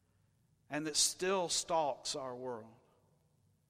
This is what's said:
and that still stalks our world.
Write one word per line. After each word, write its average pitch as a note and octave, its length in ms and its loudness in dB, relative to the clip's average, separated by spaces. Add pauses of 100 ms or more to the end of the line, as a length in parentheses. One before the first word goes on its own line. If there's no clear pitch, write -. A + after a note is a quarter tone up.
(720)
and D3 160 -2
that D3+ 100 -2
still F#3 520 2
stalks D#3 680 0
our C3 220 -6
world. A#2+ 300 -6 (1040)